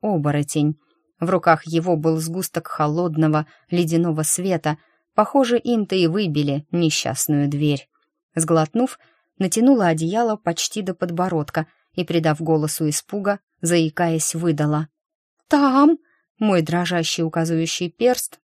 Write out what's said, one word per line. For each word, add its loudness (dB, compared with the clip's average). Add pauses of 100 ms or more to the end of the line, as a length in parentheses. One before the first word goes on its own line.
оборотень». 0 (420)
В -4
руках 2
его 0
был 0
сгусток -6
холодного, 0 (240)
ледяного 0
света. -2 (360)
Похоже, 2
им-то -2
и 4
выбили -2
несчастную 0
дверь. -2 (460)
Сглотнув, 0 (400)
натянула 2
одеяло 0
почти -6
до -6
подбородка -4 (260)
и, -2
придав 0
голосу 0
испуга, -4 (220)
заикаясь, 0
выдала: 0 (580)
«Там!» 4 (400)
Мой 2
дрожащий -2
указывающий -2
перст -2